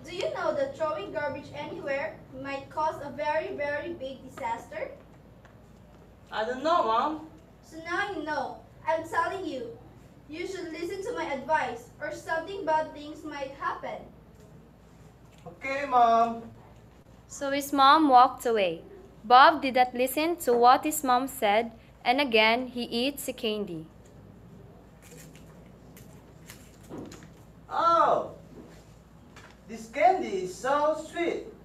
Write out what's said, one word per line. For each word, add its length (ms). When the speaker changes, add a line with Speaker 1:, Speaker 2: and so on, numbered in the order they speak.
Speaker 1:
Do 100
you 200
know 200
that 220
throwing 360
garbage 400
anywhere 640
might 260
cause 320
a 80
very, 460
very 360
big 240
disaster? 600
Speaker 2:
I 140
don't 180
know, 220
Mom. 360
Speaker 1:
So 140
now 240
you 80
know. 360
I'm 220
telling 360
you, 320
you 160
should 260
listen 340
to 60
my 120
advice 540
or 120
something 520
bad 300
things 300
might 320
happen. 300
Speaker 2:
Okay, 420
Mom. 560
Speaker 3:
So 240
his 220
mom 360
walked 380
away. 360
Bob 300
did 140
not 180
listen 500
to 100
what 320
his 180
mom 240
said, 460
and 160
again 480
he 160
eats 420
a 60
candy. 540
Speaker 2:
Oh, 600
this 200
candy 400
is 100
so 220
sweet. 400